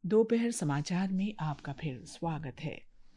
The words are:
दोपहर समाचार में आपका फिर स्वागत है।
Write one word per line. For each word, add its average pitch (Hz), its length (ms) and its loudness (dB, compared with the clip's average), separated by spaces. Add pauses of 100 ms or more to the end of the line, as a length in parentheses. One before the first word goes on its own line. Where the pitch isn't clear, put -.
दोपहर 226 460 6
समाचार 175 580 0
में 190 320 0
आपका 147 320 -4
फिर 135 320 -4
स्वागत 156 560 -6
है। 151 140 -6 (420)